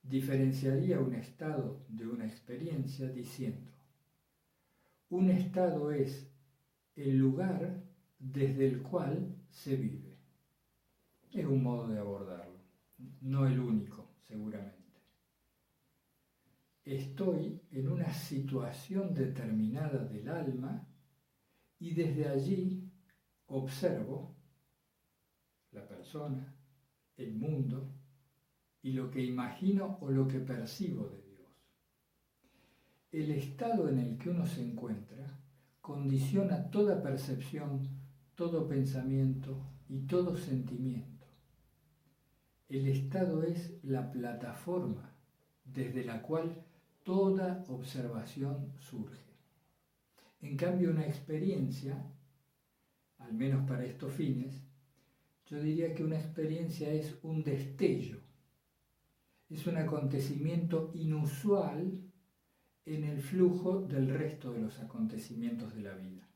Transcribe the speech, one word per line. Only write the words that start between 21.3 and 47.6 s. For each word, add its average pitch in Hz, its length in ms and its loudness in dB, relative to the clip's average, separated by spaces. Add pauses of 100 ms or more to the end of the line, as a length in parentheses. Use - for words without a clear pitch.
y 165 160 -6
desde 151 340 2
allí 185 600 2 (560)
observo - 880 -2 (1400)
la 107 160 -16
persona, 139 680 -8 (640)
el 113 160 -6
mundo 135 580 0 (920)
y 131 100 -2
lo 127 180 0
que 127 120 -2
imagino 185 800 0
o 139 100 -4
lo 135 160 6
que 131 120 0
percibo 127 680 -4
de - 140 -14
Dios. - 260 -20 (1600)
El 151 220 -2
estado 180 560 2
en 131 100 4
el 113 200 0
que 175 120 -2
uno 175 160 2
se - 160 -2
encuentra 117 760 -6 (420)
condiciona 143 920 2
toda 202 320 4
percepción, 139 840 -2 (460)
todo 170 340 0
pensamiento 135 920 2 (280)
y 135 180 -4
todo 180 300 2
sentimiento. 123 880 -4 (1400)
El 135 180 0
estado 160 560 2
es - 400 -2
la 131 300 0
plataforma 120 1000 -4 (520)
desde 127 400 -4
la 113 180 -6
cual 165 420 -2 (380)
toda 190 640 4